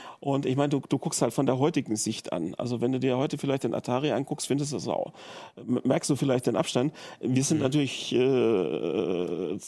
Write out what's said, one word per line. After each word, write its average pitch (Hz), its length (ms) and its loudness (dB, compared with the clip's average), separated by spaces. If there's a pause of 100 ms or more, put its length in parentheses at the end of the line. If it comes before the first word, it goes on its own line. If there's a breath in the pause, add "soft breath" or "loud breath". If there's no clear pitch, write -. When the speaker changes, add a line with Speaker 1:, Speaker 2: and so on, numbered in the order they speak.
(200 loud breath)
Speaker 1:
Und 139 260 0
ich 127 100 0
meine, 143 140 2
du, 139 180 2
du 131 120 0
guckst - 240 -4
halt 120 100 2
von 143 140 2
der 127 100 4
heutigen 131 380 2
Sicht - 360 -4
an. 85 240 -4
Also 120 260 -2
wenn 120 100 2
du 131 80 0
dir 127 180 2
heute 147 220 -2
vielleicht 139 240 0
den 117 100 0
Atari 131 380 0
anguckst, - 360 -2
findest 143 240 0
du 131 40 -2
das 95 120 -6
auch, - 260 -2 (420 loud breath)
m-, - 280 -2
merkst 135 260 2
du 147 60 2
vielleicht 131 300 2
den 120 100 2
Abstand. 127 380 2 (280 loud breath)
Wir 127 220 2
sind 156 140 2
Speaker 2:
Mhm. 151 60 0
Speaker 1:
natürlich, 139 500 0
äh, 90 1400 2 (100)